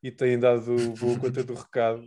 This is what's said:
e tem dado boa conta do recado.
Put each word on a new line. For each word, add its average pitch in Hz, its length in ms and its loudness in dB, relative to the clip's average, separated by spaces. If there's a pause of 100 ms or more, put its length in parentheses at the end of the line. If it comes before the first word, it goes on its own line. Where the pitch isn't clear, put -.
e 127 80 -10
tem 123 280 0
dado 120 360 2 (240)
boa 120 200 0
conta 131 240 -4
do 127 120 -8
recado. 117 520 -2